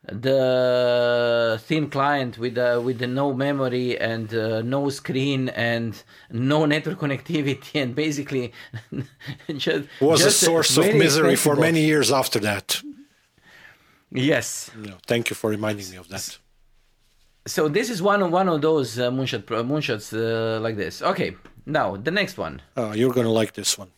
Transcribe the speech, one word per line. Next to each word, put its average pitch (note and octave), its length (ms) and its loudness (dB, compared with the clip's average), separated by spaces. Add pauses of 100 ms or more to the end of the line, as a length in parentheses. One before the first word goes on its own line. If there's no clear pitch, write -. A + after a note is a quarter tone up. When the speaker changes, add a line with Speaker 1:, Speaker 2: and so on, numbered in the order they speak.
Speaker 1:
The B2 1600 2
thin D3+ 260 -2
client C#3 500 0
with A#2+ 180 -4
the, B2 280 2
with B2 140 -2
the B2 80 -4
no C3+ 260 0
memory B2+ 640 -2
and, A2+ 380 -4
uh, A2 280 0
no C#3 280 -2
screen C3 600 -2
and A#2 520 -4 (280)
no C#3 360 2
network D3+ 320 -2
connectivity C#3 840 -4
and B2+ 140 -2
basically C#3+ 580 -4 (500)
<laughs> - 540 -12
just, D3 300 -2 (140)
Speaker 2:
Was D#3+ 200 6
a F3 40 6
Speaker 1:
just G3+ 180 4
a - 20 4
Speaker 2:
source D#3+ 320 4
of D3 80 6
Speaker 1:
very D3 140 4
Speaker 2:
misery D#3 380 6
for D3+ 160 2
Speaker 1:
expensive C#3+ 80 2
Speaker 2:
many D#3+ 220 4
Speaker 1:
box. D#3 60 4
Speaker 2:
years C#3 240 4
after B2 280 0
that. G2+ 420 -2 (1300)
Speaker 1:
Yes. B2+ 680 -2
Speaker 2:
No, G#2 180 -14 (120)
thank A#2 240 0
you G#2 60 -6
for A2+ 120 -2
reminding G#2 400 -2
me F#2 80 -16
of F2+ 120 -20
that. F#2+ 80 -12
Speaker 1:
S-, - 220 -10 (1080)
so D#3 220 0
this A3 200 0
is G3 140 -4
one G3+ 200 4
of, F3 80 0
one F#3 180 2
of D#3+ 120 0
those, C#3 380 0
uh, B2 120 2
moonshot B2+ 360 -4
pro-, A2+ 180 -2
moonshots, C3 480 -4
uh, A2+ 480 -2
like A2 160 -4
this. F2 240 -6
Okay, F3 360 -2 (280)
now B2 320 -2
the B2 140 -4
next G3 260 -4
one. D#2+ 240 -8 (160)
Speaker 2:
Uh, A2 180 -4
you're B2 200 2
gonna A#2 160 2 (100)
like G#2+ 120 -2
this - 260 -4
one. F#2+ 200 -18